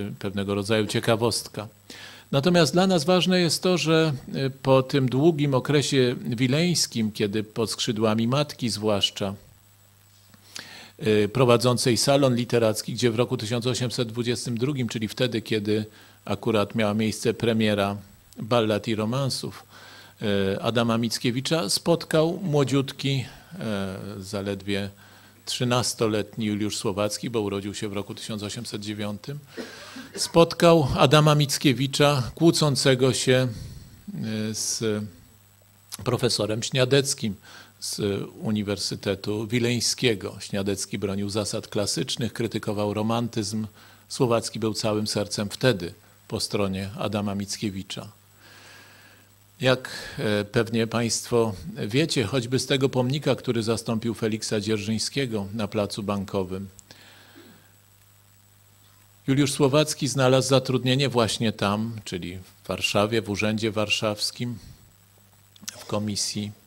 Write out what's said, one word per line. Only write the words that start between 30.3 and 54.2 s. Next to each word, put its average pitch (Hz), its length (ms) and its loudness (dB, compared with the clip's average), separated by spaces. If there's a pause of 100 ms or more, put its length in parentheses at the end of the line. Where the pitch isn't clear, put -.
Adama 151 380 6
Mickiewicza, 143 1000 2
kłócącego 135 800 4
się, 127 200 2
e, 127 140 4 (1080)
z - 300 -4 (1200)
profesorem 110 600 0
Śniadeckim 131 720 2 (440)
z - 220 -6 (400)
Uniwersytetu 104 1080 -4
Wileńskiego. 113 920 0
Śniadecki 101 580 -4
bronił 101 320 -4
zasad 104 380 -4
klasycznych, 107 640 -4
krytykował 104 600 -4
romantyzm. 110 720 -4 (420)
Słowacki 117 500 0
był 110 140 0
całym 107 340 0
sercem 104 420 -2
wtedy 98 440 0 (340)
po 107 120 -6
stronie 98 580 -2
Adama 104 380 -4
Mickiewicza. 101 720 -8 (1500)
Jak, 127 280 2 (280)
e, 104 280 0
pewnie 113 420 0
państwo 113 680 0 (340)
wiecie, 139 360 0
choćby 123 360 -2
z - 60 -4
tego 135 240 2
pomnika, 131 460 0
który 117 280 -2
zastąpił 113 500 -2
Feliksa 110 460 -2